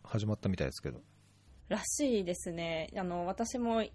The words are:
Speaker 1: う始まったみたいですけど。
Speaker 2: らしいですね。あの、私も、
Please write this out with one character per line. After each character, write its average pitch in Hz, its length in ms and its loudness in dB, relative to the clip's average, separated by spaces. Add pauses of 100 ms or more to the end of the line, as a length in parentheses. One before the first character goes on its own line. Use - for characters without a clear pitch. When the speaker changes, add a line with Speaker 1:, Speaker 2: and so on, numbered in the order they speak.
Speaker 1:
う - 40 -18
始 104 180 2
ま 107 100 4
っ - 40 -6
た - 100 2
み 95 80 2
た - 60 2
い 67 40 2
で - 40 -2
す - 100 -8
け 71 100 -4
ど。 58 100 -10 (680)
Speaker 2:
ら 208 140 0
し 254 380 2
い - 20 2
で 175 120 0
す - 160 -6
ね。 165 440 -2
あ 196 80 0
の、 175 220 0
私 233 320 -2
も、 226 260 4 (120)